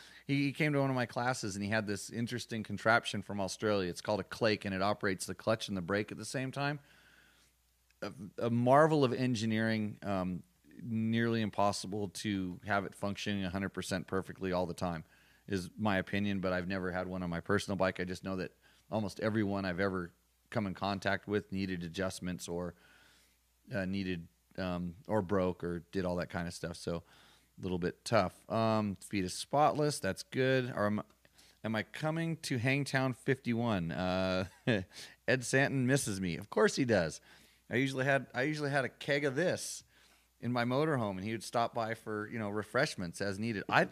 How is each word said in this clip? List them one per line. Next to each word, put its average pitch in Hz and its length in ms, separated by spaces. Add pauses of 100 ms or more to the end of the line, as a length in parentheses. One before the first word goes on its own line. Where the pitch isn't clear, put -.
(260)
he, 139 180
he 139 80
came 151 220
to 139 60
one 135 100
of 131 60
my 123 100
classes, 120 500
and 101 80
he 101 60
had 110 160
this 101 240
interesting 117 520
contraption 107 600
from 101 180
Australia. 98 480
It's 87 120
called 104 200
a 92 40
clake, 107 400
and 98 100
it 92 80
operates 101 440
the 92 80
clutch - 340
and 101 80
the 90 60
brake 101 300
at - 60
the 110 60
same 131 280
time. 143 260 (1200)
A, 101 100 (260)
a 117 120
marvel 139 540
of 120 80
engineering, 110 920
um, 92 380 (420)
nearly 113 580
impossible 101 640
to 95 580
have 101 180
it - 100
functioning 101 500
a 90 60
hundred 95 200
percent 92 360
perfectly 95 460
all 90 140
the 85 80
time, 82 280 (460)
is 92 280
my 104 200
opinion, 101 440
but 92 120
I've 90 160
never 92 240
had 90 160
one 92 140
on 87 80
my 85 100
personal 101 360
bike. 92 220
I 92 60
just 92 180
know 95 140
that 90 160 (400)
almost 101 260
everyone 101 460
I've 90 160
ever 92 320 (380)
come 107 160
in 92 80
contact 98 520
with 101 260
needed 92 300
adjustments 90 640
or, 87 260 (1000)
uh, 98 120
needed, 92 420 (300)
um, 90 360 (120)
or 107 160
broke 92 420
or 85 260
did 95 140
all 90 120
that 87 140
kind 85 160
of 87 80
stuff. 85 220
So 85 260 (560)
a - 40
little 92 160
bit 87 260
tough. 98 300 (160)
Um, 110 500
feet 98 240
is 90 100
spotless. 147 640
That's - 240
good. 131 520
Are, 104 120
am, 104 160 (640)
am 110 100
I 107 80
coming 160 600
to 143 160
Hangtown 131 560
fifty-one? 113 760
Uh, 92 540 (200)
<laughs> - 640
Ed 127 160
Santon 131 420
misses 123 340
me. 87 160
Of - 140
course 214 260
he 139 80
does. 92 360 (500)
I 110 60
usually 135 280
had, 135 280
I 123 100
usually 151 280
had 139 140
a 117 40
keg 147 360
of 135 100
this - 480 (580)
in 117 120
my 120 120
motorhome, 127 520
and 92 80
he 110 80
would 113 100
stop 117 320
by 113 200
for, 107 380
you 117 60
know, 107 100
refreshments 104 720
as 98 180
needed. 110 300
I'd, 143 240